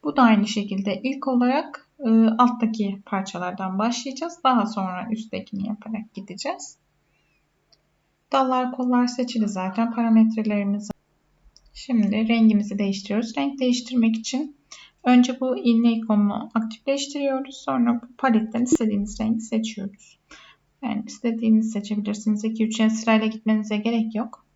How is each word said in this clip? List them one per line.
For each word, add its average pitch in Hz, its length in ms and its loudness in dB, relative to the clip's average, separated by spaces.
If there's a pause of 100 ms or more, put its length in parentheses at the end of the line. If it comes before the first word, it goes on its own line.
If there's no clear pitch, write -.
Bu 294 120 -2
da 269 60 6
aynı 214 260 6
şekilde 196 540 -4
ilk 269 260 -4
olarak, 254 600 0 (100)
e, 262 100 -4 (300)
alttaki 220 680 0
parçalardan 190 720 -6
başlayacağız. 262 680 -4
Daha 247 220 4
sonra 190 440 -6
üsttekini 196 580 -8
yaparak 220 460 -10
gideceğiz. 262 600 -10 (1600)
Dallar, 254 400 0
kollar 247 340 2
seçili 240 420 -2
zaten 190 460 -2
parametrelerimiz. 214 960 2 (840)
Şimdi 220 540 0
rengimizi 214 500 4
değiştiriyoruz. 202 580 -2
Renk 277 240 -2
değiştirmek 240 560 2
için 262 400 -6 (480)
önce 247 360 6
bu 254 180 -2
iğne 233 340 4
ikonunu 208 640 0
aktifleştiriyoruz. 277 1000 -4
Sonra - 460 0
bu - 160 -20
paletten 233 440 2
istediğimiz 214 580 0
rengi 220 200 0
seçiyoruz. - 760 -8 (640)
Yani - 240 -4
istediğinizi 226 640 0
seçebilirsiniz. 208 720 -4
İki, 220 220 0
üç 220 260 2
sırayla 220 340 2
gitmenize 214 500 -2
gerek 220 380 -2
yok. 226 420 -8